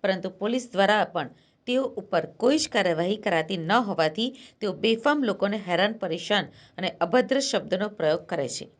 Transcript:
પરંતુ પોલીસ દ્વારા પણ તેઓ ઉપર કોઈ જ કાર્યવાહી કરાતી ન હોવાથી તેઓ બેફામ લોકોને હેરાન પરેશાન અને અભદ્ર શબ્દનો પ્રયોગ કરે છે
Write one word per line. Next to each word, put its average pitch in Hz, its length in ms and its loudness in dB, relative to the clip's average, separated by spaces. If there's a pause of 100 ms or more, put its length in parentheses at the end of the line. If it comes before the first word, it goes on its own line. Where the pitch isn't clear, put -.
પરંતુ 185 280 0
પોલીસ 240 420 -4
દ્વારા 196 320 4
પણ 147 260 -4 (360)
તેઓ 254 180 0 (120)
ઉપર 175 280 -2 (120)
કોઈ 277 220 4
જ - 140 -4
કાર્યવાહી 180 440 2
કરાતી 185 400 0
ન 165 160 -2
હોવાથી 202 600 0 (280)
તેઓ 202 120 -2
બેફામ 226 500 2
લોકોને 202 360 0 (100)
હેરાન 185 240 2
પરેશાન 175 580 -2 (280)
અને 185 100 -4 (120)
અભદ્ર 254 400 2
શબ્દનો 196 480 -2
પ્રયોગ 160 380 0
કરે 143 220 -4
છે - 200 -10 (120)